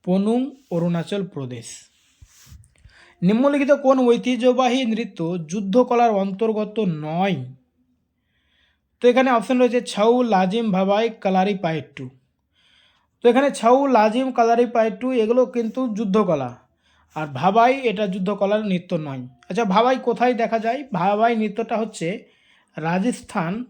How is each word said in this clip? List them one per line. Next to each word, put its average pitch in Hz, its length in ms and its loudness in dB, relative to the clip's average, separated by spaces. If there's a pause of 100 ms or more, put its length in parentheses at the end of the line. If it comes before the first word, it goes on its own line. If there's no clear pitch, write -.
পনুং 220 460 0 (200)
অরুণাচল 180 560 -2
প্রদেশ। 127 400 -10 (1600)
নিম্নলিখিত 269 480 2
কোন 262 380 4
ঐতিহ্যবাহী 247 760 2
নৃত্য 202 640 -4
যুদ্ধকলার 233 640 2
অন্তর্গত 208 680 -2 (120)
নয়? 160 480 -2 (1600)
তো 240 80 4
এখানে 254 220 4
অপশন 247 280 0
রয়েছে 247 220 2
ছাউ, 233 420 2
লাজিম, 220 480 0
ভাবাই, 202 400 2 (100)
কালারি 190 340 0
পায়েট্টু। 160 540 -6 (1120)
তো 233 80 4
এখানে 262 220 4
ছাউ, 269 360 4
লাজিম, 247 460 2
কালারি 233 340 2
পায়েট্টু 233 460 -2
এগুলো 240 340 2
কিন্তু 240 340 -6 (140)
যুদ্ধকলা, 185 560 0 (640)
আর 156 120 -6
ভাবাই 202 540 2
এটা 214 260 -2
যুদ্ধকলার 196 600 -2
নৃত্য 180 280 -4
নয়। 143 280 -6 (260)
আচ্ছা, 214 160 -2
ভাবাই 226 340 2
কোথায় 240 360 0
দেখা 226 240 -2
যায়? 233 340 -4
ভাবাই 208 440 0
নৃত্যটা 220 400 -4
হচ্ছে 202 480 -6 (520)
রাজস্থান 185 920 -4